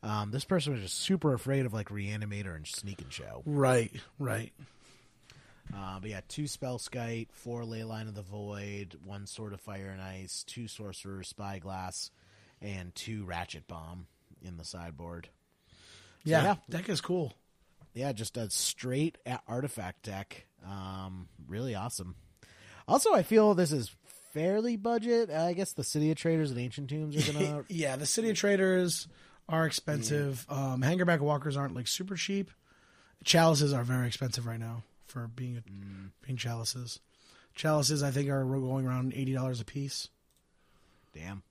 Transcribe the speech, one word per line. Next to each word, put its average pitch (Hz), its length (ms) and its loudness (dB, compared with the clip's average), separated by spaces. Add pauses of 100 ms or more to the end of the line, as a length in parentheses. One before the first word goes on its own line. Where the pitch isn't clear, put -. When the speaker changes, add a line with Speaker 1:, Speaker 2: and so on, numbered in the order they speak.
Speaker 1:
Um, 104 280 -2
this 135 140 -4
person 147 300 0
was 110 80 -4
just 92 160 -6
super 156 340 2
afraid 131 320 0
of, 113 80 -4
like, 107 160 -4
Reanimator 101 680 -6
and 78 120 -10
Sneak - 340 -10
and 67 120 -12
Show. - 340 -10
Speaker 2:
Right, 131 460 6 (260)
right. 113 340 -2 (1200)
Speaker 1:
Uh, 95 260 -8
but 107 100 -8
yeah, 98 180 -8
two 151 180 -4
Spell 123 320 -6
Skite, 117 540 -6
four 120 300 -8
Leyline 110 460 -6
of 107 60 -10
the 104 80 -8
Void, 101 840 -8
one 101 220 -10
Sword 107 280 -10
of 92 60 -14
Fire 98 280 -10
and 95 140 -10
Ice, 95 420 -10
two 120 240 -10
Sorcerer 98 540 -10
Spyglass, 95 880 -8 (500)
and 95 340 -8
two 107 300 -6
Ratchet 85 440 -8
Bomb 85 380 -12 (360)
in 87 160 -12
the 80 60 -12
sideboard. 85 640 -12 (440)
So, - 580 -10
Speaker 2:
Yeah, 160 120 6
Speaker 1:
yeah. 190 140 6 (120)
Speaker 2:
deck 170 200 -4
is 190 120 0
cool. 175 340 -2 (600)
Speaker 1:
Yeah, 131 180 -2
just 107 240 -6
a 110 140 -4
straight 135 680 0 (100)
a-, 123 220 -4
artifact 113 540 -4
deck. 98 440 -10 (200)
Um, 95 600 -8 (180)
really 110 280 -4
awesome. 95 420 -6 (720)
Also, 294 260 6
I 208 80 8
feel 214 320 8
this 170 180 6
is 127 220 -2 (380)
fairly 208 440 2
budget. 233 540 2
I 165 220 2
guess 180 220 -2
the 135 100 -2
City 151 260 2
of 156 60 2
Traders 160 340 4
and 120 80 -2
Ancient 127 320 -4
Tombs 151 380 2
are 147 40 0
gonna 147 340 0
Speaker 2:
<laughs> - 20 -20
Yeah, 156 280 0
the 143 100 -2
City 226 240 2
of 196 60 2
Traders 185 680 4 (420)
are 160 180 4
expensive. 143 840 0
Speaker 1:
Yeah. 135 220 0
Speaker 2:
Um, 127 100 2
Hangerback 170 380 6
Walkers 143 360 2
aren't, 139 180 -2
like, 123 120 -4
super 185 300 -2
cheap. 196 340 0 (720)
Chalices 156 500 8
are 123 120 0
very 123 240 2
expensive 120 380 -2
right 113 120 -4
now 113 240 -6 (240)
for 120 220 -8
being 123 280 -6
a, 120 40 -6
Speaker 1:
Mm. 98 500 -14 (140)
Speaker 2:
being 131 120 -4
Chalices. 117 640 -4 (540)
Chalices, 151 480 4
I 143 100 2
think, 139 160 2
are 135 160 2
ro-, 135 160 2
going 131 260 0
around 127 280 0
eighty 131 180 0
dollars 127 280 0
a 107 40 -6
piece. - 440 -6 (1040)
Speaker 1:
Damn. 90 380 -10